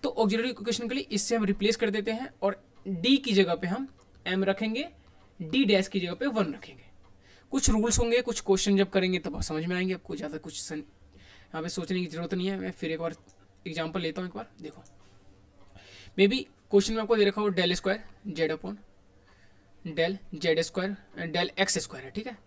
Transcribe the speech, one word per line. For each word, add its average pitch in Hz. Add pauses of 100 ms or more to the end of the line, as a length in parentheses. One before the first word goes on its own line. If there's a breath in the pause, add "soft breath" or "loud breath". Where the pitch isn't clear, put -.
तो 285
ऑक्सिलरी 226
equation 233
के 254
लिए 277
इससे 208
हम 220
replace 202
कर 214
देते 208
हैं 226 (140)
और 196 (240)
d 196
की 240
जगह 185
पे 170
हम 240 (400)
m 190
रखेंगे, 220 (520 soft breath)
d 185
डैश 190
की 196
जगह 175
पे 277
वन 208
रखेंगे। - (680 soft breath)
कुछ -
rules 220
होंगे, 240
कुछ 240
question 196
जब 196
करेंगे 185
तब -
समझ 156
में 180
आएंगे 185
आपको, 170
ज़्यादा 151
कुछ -
सन-, 156
यहाँ -
पे 175
सोचने 180
की 180
ज़रूरत 165
नहीं 180
है। 196
मैं 185
फिर 165
एक 160
बार 165 (520)
example 165
लेता 165
हूँ, 180
एक 175
बार 226 (120)
देखो, - (1400 loud breath)
maybe 202 (280)
क्वेश्चन 202
में 220
आपको 220
दे 208
रखा 202
हो 208
del 180
square 196 (380)
z 160
upon 190 (1200 soft breath)
del 185 (180)
जेड 160
स्क्वायर, 190 (360)
del 175
एक्स 190
स्क्वायर -
है, -
ठीक 214
है? 240 (100)